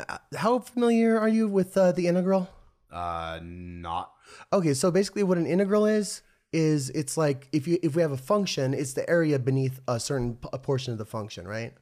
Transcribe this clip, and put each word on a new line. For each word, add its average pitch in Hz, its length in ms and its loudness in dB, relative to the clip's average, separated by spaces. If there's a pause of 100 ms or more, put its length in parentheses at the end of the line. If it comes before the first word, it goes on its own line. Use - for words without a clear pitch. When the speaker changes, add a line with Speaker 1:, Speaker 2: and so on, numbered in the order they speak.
(360)
Speaker 1:
how 233 220 0
familiar 226 600 2
are 220 100 2
you 220 200 2
with, 190 300 0
uh, 185 140 6
the 170 160 0
integral? 185 420 2 (420)
Speaker 2:
Uh, 82 500 -6
not. 87 680 -10 (400)
Speaker 1:
Okay, 165 220 2
so 180 160 2
basically 196 320 0
what 180 160 2
an 165 80 0
integral 196 400 2
is, 214 340 0 (320)
is 151 380 2
it's - 260 -4
like 143 360 0
if 151 140 0
you, 170 160 2
if 156 140 0
we 170 60 4
have 151 100 2
a 135 60 -4
function, 165 560 0
it's 135 180 -4
the - 160 -6
area 160 300 2
beneath 131 500 0
a 120 100 0
certain 120 380 -4
p-, - 160 -16
a 127 60 -6
portion 131 340 -2
of 110 60 -6
the 104 80 -8
function, 101 420 -10
right? 113 340 -8